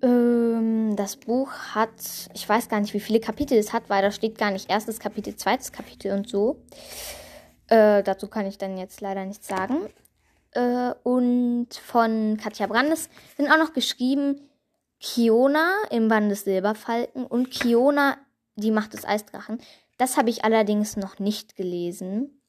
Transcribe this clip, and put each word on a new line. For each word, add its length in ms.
Ähm, 960
das 180
Buch 380
hat, 600
ich 160
weiß 180
gar 140
nicht, 120
wie 60
viele 220
Kapitel 360
es 140
hat, 180
weil 120
da 100
steht 260
gar 140
nicht 180
erstes 300
Kapitel, 380
zweites 340
Kapitel 400
und 160
so. 340
Äh, 360
dazu 240
kann 180
ich 120
dann 200
jetzt 220
leider 240
nichts 240
sagen. 400
Äh, 420
und 680
von 680
Katja 260
Brandes 420
sind 140
auch 60
noch 160
geschrieben 680
Kiona 760
im 180
Band 220
des 120
Silberfalken 840
und 260
Kiona, 680
die 160
Macht 220
des 120
Eisdrachen. 560
Das 200
habe 120
ich 140
allerdings 540
noch 220
nicht 360
gelesen. 920